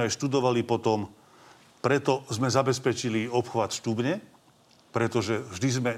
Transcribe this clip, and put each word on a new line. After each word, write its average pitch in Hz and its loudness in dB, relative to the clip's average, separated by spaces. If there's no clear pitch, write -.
aj 104 -2
študovali 127 2
potom, 113 0
preto 135 2
sme 120 0
zabezpečili 123 0
obchvat 120 -2
Štubne, 120 -2
pretože 110 0
vždy 95 -2
sme, 123 0